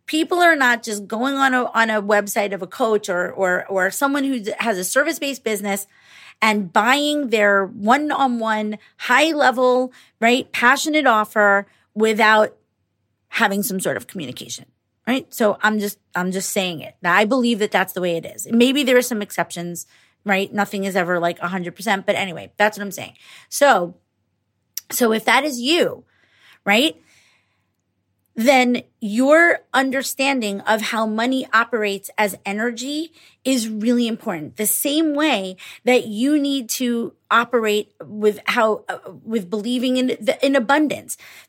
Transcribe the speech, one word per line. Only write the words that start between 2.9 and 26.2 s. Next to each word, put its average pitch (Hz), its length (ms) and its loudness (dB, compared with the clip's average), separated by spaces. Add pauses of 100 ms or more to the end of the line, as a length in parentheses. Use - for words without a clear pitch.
or, 180 220 -2
or, 180 380 0
or 190 240 0
someone 277 320 -2
who 262 160 -2
d-, 208 180 -6
has 220 180 -2
a 180 80 -4
service-based 277 600 -2
business 202 420 -4 (560)
and 208 300 0
buying 285 580 2
their 208 360 4
one-on-one, 226 1120 0 (200)
high-level, 254 920 2 (280)
right, 240 320 2
passionate 277 540 2
offer 208 600 4 (280)
without 214 640 2 (720)
having 202 340 0
some 190 180 -6
sort 156 160 -4
of 143 100 -12
communication, - 600 -14 (400)
right? 254 260 -4
So 208 300 0
I'm 214 160 0
just, 202 200 -6 (160)
I'm 180 180 -2
just 185 180 -6
saying 180 300 -4
it. - 220 -18
I 180 220 4
believe 233 360 2
that 208 100 0
that's 190 240 0
the 185 60 -6
way 175 160 -2
it 165 100 -8
is. - 240 -14
Maybe 254 320 4
there 254 140 4
are 247 60 6
some 233 200 -4
exceptions, 175 640 -8 (380)
right? 196 280 -2
Nothing 202 320 -4
is 190 100 -4
ever, 180 240 0
like, 170 220 -2
a 175 80 -6
hundred 175 260 -6
percent, 196 320 -4
but 208 100 0
anyway, 165 400 -8
that's 208 200 2
what 196 80 -8
I'm 196 80 -10
saying. 98 220 -14 (340)
So, 185 480 2 (960)
so 226 220 2
if 220 120 -2
that 247 200 4
is 269 160 -6
you, 277 440 0 (600)